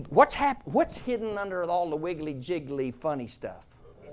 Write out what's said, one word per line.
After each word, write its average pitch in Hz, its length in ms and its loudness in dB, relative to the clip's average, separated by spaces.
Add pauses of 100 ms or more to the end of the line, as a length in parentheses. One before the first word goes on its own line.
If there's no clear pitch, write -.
what's 262 240 8
hap-, 277 340 0
what's 220 300 2
hidden 220 400 -4
under 190 260 -2
all 175 260 2
the 151 60 -2
wiggly, 156 380 -4
jiggly, 135 600 -4
funny 139 320 -4
stuff? 98 400 -10 (480)